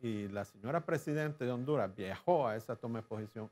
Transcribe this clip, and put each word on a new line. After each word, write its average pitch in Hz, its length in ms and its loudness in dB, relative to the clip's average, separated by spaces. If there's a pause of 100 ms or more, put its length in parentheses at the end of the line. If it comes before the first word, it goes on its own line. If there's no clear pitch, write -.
y 107 280 -2
la 101 160 -2
señora 131 380 -2
presidente 151 600 0
de 123 60 2
Honduras 123 440 2
viajó 117 520 2
a 110 80 0
esa 113 200 -4
toma 117 260 -2
de - 60 -10
posesión, 110 440 -6